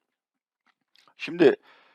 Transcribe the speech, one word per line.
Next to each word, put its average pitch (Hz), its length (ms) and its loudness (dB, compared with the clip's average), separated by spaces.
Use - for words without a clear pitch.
şimdi 131 400 0